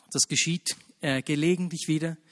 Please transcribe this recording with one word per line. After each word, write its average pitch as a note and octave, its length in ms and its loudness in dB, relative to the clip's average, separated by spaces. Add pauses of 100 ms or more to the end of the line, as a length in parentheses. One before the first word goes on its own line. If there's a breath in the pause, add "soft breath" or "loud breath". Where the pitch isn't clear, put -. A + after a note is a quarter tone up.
(100)
Das - 120 0
geschieht, - 520 0 (260)
äh, C3+ 220 0
gelegentlich E3 640 0
wieder. D#3+ 300 0 (160 loud breath)